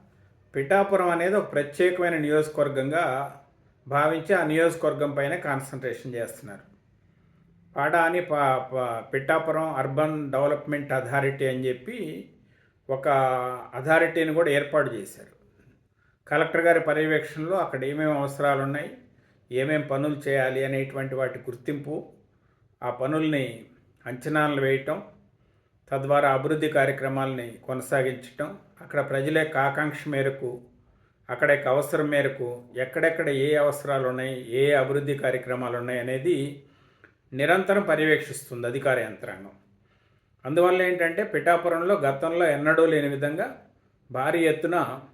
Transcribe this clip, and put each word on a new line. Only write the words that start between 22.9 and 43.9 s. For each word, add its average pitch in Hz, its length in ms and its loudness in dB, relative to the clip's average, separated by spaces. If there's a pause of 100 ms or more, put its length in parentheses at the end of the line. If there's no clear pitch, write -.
పనుల్ని 139 760 -2 (400)
అంచనాలు 147 540 -2
వేయటం, 135 420 0 (920)
తద్వారా 139 400 2
అభివృద్ధి 151 360 0
కార్యక్రమాలని 135 960 -2
కొనసాగించటం, 131 920 -4 (220)
అక్కడ 143 280 -4
ప్రజల 139 300 0
యొక్క 156 180 0
ఆకాంక్ష 147 520 -2
మేరకు, 135 520 -4 (720)
అక్కడ 147 200 4
యొక్క 143 180 2
అవసరం 147 400 2
మేరకు 135 540 0 (140)
ఎక్కడెక్కడ 160 520 0
ఏ 143 260 2
అవసరాలు 139 540 2
ఉన్నాయి, 127 400 -6
ఏ 135 240 4
అభివృద్ధి 139 420 2
కార్యక్రమాలు 127 600 -2
ఉన్నాయి 123 240 -4
అనేది 139 640 -2 (680)
నిరంతరం 185 500 2
పర్యవేక్షిస్తుంది 147 840 0
అధికార 127 340 0
యంత్రాంగం. 101 500 -10 (920)
అందువల్ల 175 380 4
ఏంటంటే 175 420 0
పిఠాపురంలో 170 720 2
గతంలో 165 520 2
ఎన్నడూ 156 400 6
లేని 151 220 2
విధంగా 147 540 -4 (500)